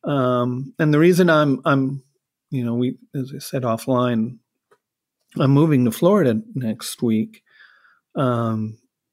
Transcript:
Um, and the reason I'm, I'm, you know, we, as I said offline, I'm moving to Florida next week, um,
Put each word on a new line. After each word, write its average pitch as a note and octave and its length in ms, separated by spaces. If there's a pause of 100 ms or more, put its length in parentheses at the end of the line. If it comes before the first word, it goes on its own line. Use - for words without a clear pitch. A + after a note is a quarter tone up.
Um, B2+ 760
and D3+ 140
the D3 60
reason F3 300
I'm, D3+ 360
I'm, C3+ 380 (460)
you B2+ 160
know, A#2 100
we, B2 220 (160)
as C3+ 200
I C#3 60
said C3 240
offline, B2 760 (1000)
I'm C3+ 120
moving C#3 340
to A2+ 60
Florida E3 500 (140)
next - 460
week, A2 420 (720)
um, A2+ 600 (360)